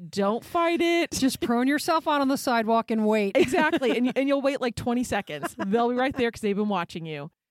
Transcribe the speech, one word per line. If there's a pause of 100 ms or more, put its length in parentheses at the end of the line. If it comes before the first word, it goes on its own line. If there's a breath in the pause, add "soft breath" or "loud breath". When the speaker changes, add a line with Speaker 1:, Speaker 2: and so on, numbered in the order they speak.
(100)
Speaker 1:
Don't
fight
it.
Speaker 2:
Just
prone
yourself
out
on
the
sidewalk
and
wait.
<laughs>
Speaker 1:
Exactly.
And,
and
you'll
wait,
like,
twenty
seconds.
They'll
be
right
there
'cause
they've
been
watching
you. (200)